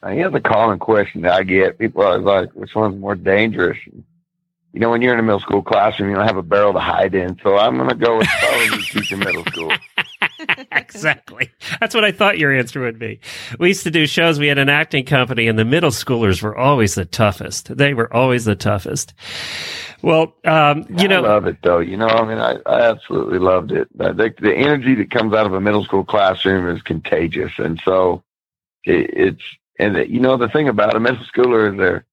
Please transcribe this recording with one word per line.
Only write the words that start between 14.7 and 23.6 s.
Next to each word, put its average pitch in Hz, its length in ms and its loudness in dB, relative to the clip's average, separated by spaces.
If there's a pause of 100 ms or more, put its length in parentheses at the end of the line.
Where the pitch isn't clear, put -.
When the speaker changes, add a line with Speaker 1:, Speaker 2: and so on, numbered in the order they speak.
Speaker 2:
acting 147 360 0
company, 123 420 0
and 110 100 2
the 113 80 2
middle 147 260 2
schoolers 113 500 0
were 107 140 -6
always 127 400 2
the 90 100 -4
toughest. - 720 -4
They 143 180 2
were 117 200 -2
always 123 320 2
the 107 100 2
toughest. - 580 -4 (880)
Well, 160 420 2
um, 156 460 2
you 185 160 0
Speaker 1:
I - 20 2
Speaker 2:
know, 190 140 4
Speaker 1:
love 104 260 2
it, 85 160 -4
though. 87 160 4
You 87 180 -4
know, 113 100 0
I 113 200 4
mean, 110 100 -4
I, 117 280 0
I 120 160 2
absolutely - 580 0
loved 90 320 0